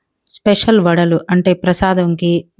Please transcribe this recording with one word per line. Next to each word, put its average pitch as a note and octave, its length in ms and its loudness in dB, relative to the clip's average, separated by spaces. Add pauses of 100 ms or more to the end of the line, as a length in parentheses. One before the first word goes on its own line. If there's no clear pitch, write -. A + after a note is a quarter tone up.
(300)
స్పెషల్ G#3+ 500 0
వడలు, E3+ 380 2 (120)
అంటే F3+ 240 2
ప్రసాదంకి F3 760 -2 (300)